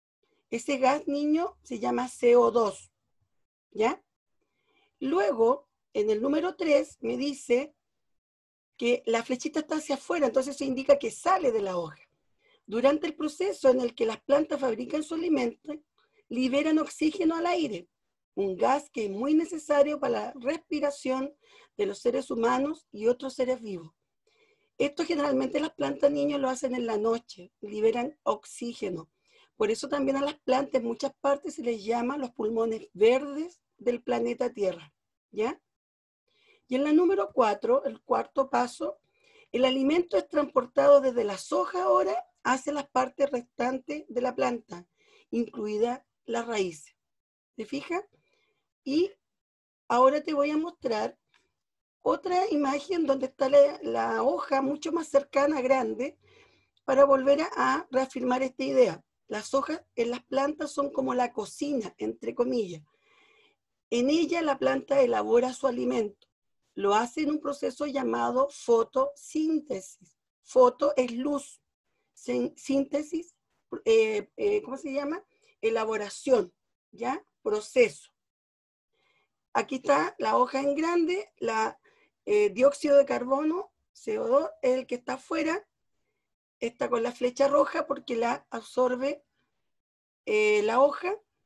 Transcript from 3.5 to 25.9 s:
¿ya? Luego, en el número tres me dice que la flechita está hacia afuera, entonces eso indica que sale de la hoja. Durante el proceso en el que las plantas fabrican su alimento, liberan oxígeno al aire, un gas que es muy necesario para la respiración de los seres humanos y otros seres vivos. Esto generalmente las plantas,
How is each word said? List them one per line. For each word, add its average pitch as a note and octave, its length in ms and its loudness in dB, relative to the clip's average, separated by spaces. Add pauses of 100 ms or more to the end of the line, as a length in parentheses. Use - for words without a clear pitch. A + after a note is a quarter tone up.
¿ya? A#3 320 0 (960)
Luego, C#4 680 2 (260)
en G#3+ 140 0
el G#3+ 140 2
número D4+ 320 0
tres D#4 460 2
me A#3 160 -4
dice C4+ 580 -2 (1040)
que A#3+ 280 0
la A3+ 200 0
flechita D4+ 360 -4
está D#4 180 -4
hacia C#4+ 180 -4
afuera, D4+ 320 0
entonces C4 260 -2
eso - 80 -10
indica C4+ 340 4
que A#3 140 -4
sale F4+ 400 0
de A3 100 0
la F#3 160 -4
hoja. E3 220 -8 (680)
Durante C#4 420 0
el - 80 -10
proceso D#4 520 -2
en B3+ 120 4
el A#3+ 160 -4
que A3+ 100 -2
las A3 140 -4
plantas D4 400 0
fabrican B3+ 420 -4
su D#4+ 120 -10
alimento, D4+ 600 -2 (540)
liberan C4+ 500 0
oxígeno D#4 560 -2
al E4 120 -4
aire, D4 420 -2 (480)
un F#3+ 200 -2
gas C4 340 0
que A3 160 -6
es G3 40 -6
muy B3 240 -2
necesario D4 640 2
para B3 140 -2
la G#3+ 240 -6
respiración C#4 1000 -4 (420)
de G3+ 100 -2
los G3 120 -6
seres B3+ 320 -2
humanos B3+ 640 -2
y A3 160 -2
otros B3+ 260 -2
seres B3+ 260 -2
vivos. F3+ 320 -12 (880)
Esto C#4+ 260 -2
generalmente C#4+ 540 0
las D#4 140 -4
plantas, C#4+ 400 2